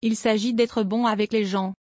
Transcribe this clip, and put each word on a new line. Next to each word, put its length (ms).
Il 140
s'agit 380
d'être 300
bon 220
avec 280
les 120
gens. 360